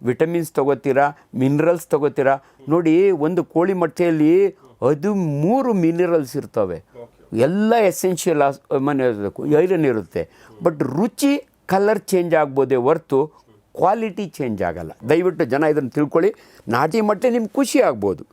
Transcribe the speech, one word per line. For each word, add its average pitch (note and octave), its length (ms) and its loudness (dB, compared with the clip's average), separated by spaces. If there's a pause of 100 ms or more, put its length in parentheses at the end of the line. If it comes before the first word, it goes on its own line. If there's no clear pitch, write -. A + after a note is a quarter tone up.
ವಿಟಮಿನ್ಸ್ D#3+ 500 -2
ತಗೋತೀರಾ, C#3 600 0 (220)
ಮಿನರಲ್ಸ್ D3 520 0
ತಗೋತೀರಾ. C#3 520 0 (300)
ನೋಡಿ, E3+ 420 4
ಒಂದು E3+ 340 0
ಕೋಳಿ F3+ 280 0
ಮೊಟ್ಟೆಯಲ್ಲಿ E3+ 760 2 (340)
ಹದಿಮೂರು F3 920 0
ಮಿನರಲ್ಸ್ E3+ 640 0
ಇರ್ತವೆ, G2+ 460 -4 (500)
ಎಲ್ಲ F#3+ 420 2
ಎಸೆನ್ಷಿಯಲ್ F3+ 680 0
ಆಸ್-, C#3 360 -2
ಮನೆ C3+ 260 0 (540)
ಐರನ್ F3 280 2
ಇರುತ್ತೆ. G2+ 420 -4 (340)
But D#3 220 0
ರುಚಿ, A#3+ 640 -2 (180)
ಕಲರ್ G3+ 320 0
ಚೇಂಜ್ F3 360 -2
ಆಗ್ಬೋದೇ C#3 400 2
ಹೊರ್ತು C#3+ 720 0 (280)
ಕ್ವಾಲಿಟಿ G3+ 520 -2
ಚೇಂಜ್ A2+ 360 -6
ಆಗಲ್ಲ. E2+ 300 -6 (160)
ದಯವಿಟ್ಟು E3+ 360 2
ಜನ C3+ 180 0
ಇದನ್ನು D3 280 0
ತಿಳ್ಕೊಳ್ಳಿ. D#3+ 440 0 (340)
ನಾಟಿ D#3 320 0
ಮೊಟ್ಟೆ G#3 300 0
ನಿಮ್ಗೆ A3+ 180 -2
ಖುಷಿ C4+ 320 0
ಆಗ್ಬೋದು, G2+ 520 -2